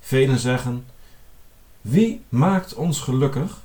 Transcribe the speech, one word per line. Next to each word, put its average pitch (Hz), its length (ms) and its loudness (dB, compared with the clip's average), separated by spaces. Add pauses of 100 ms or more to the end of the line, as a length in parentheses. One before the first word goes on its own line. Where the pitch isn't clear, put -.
Velen 131 380 2
zeggen: 127 480 -4 (920)
"Wie 196 480 0
maakt 180 460 0
ons 160 260 -2
gelukkig?" 139 640 -2